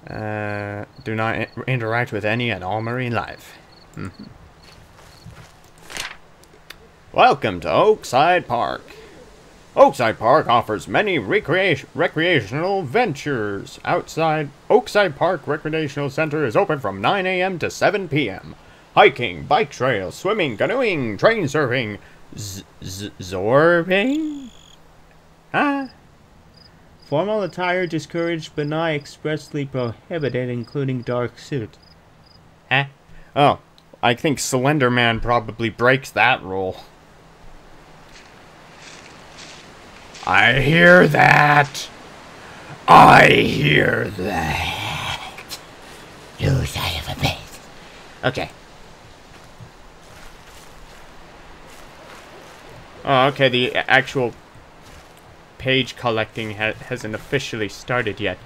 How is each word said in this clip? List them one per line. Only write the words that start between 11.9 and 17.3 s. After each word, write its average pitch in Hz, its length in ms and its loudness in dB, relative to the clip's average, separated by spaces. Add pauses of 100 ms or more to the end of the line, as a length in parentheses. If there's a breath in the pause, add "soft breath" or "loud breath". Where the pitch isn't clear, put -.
recreational 160 880 -2
ventures. 135 1040 -4
Outside 156 640 -2 (200)
Oakside 202 460 2
Park 165 320 -2
Recreational 151 600 -4
Center 156 360 -2
is 113 100 -2
open 156 240 2
from 98 220 -4
nine 185 240 0
A 185 160 0